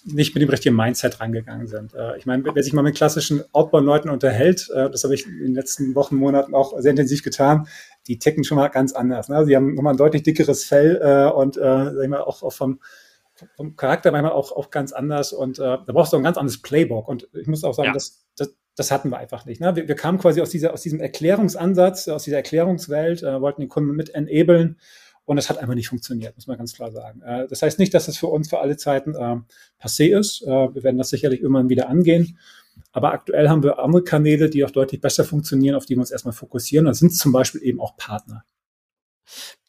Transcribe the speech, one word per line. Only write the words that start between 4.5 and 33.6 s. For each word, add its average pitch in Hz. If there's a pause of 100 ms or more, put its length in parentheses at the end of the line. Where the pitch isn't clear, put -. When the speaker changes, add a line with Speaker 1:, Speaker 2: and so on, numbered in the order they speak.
Speaker 1:
äh, 135
das -
habe 139
ich 135
in 156
den 131
letzten 131
Wochen, 139
Monaten 139
auch 135
sehr 127
intensiv 139
getan, 151 (400)
die 117
ticken 151
schon 147
mal 139
ganz 131
anders, 127
ne? 151
Sie 139
haben 135
nochmal 143
ein 131
deutlich 151
dickeres 151
Fell, 151
äh, 143
und, 139
äh, -
sag 135
ich 135
mal, 139
auch, -
auch 127
vom, 135 (720)
vom 156
Charakter 143
manchmal 147
auch, 139
auch -
ganz 139
anders. 143
Und, 131
äh, -
da 127
brauchst 151
du 156
ein 135
ganz 170
anderes 139
Playbook. 139
Und 127 (100)
ich 110
muss 156
auch 127
sagen, 131
Speaker 2:
Ja. 104
Speaker 1:
das, - (120)
das, 143 (200)
das -
hatten 139
wir 120
einfach 120
nicht, 117
ne? 175
Wir, 160
wir 147
kamen 175
quasi 170
aus 156
dieser, 160
aus -
diesem 156
Erklärungsansatz, 185
aus 151
dieser 143
Erklärungswelt, 165
äh, 135
wollten 143
den 131
Kunden 147
mit 156
enablen. 165 (460)
Und 143
es -
hat 160
einfach 123
nicht 117
funktioniert, 117
muss -
man 123
ganz 117
klar 117
sagen. 113
Äh, 123
das -
heißt 156
nicht, 185
dass -
das 151
für 165
uns 156
für -
alle 143
Zeiten, 143
äh, 120 (420)
passé 165
ist. 208
Äh, -
wir 131
werden 127
das 127
sicherlich 131
irgendwann 131
wieder 127
angehen. 170 (520)
Aber 143
aktuell 147
haben 156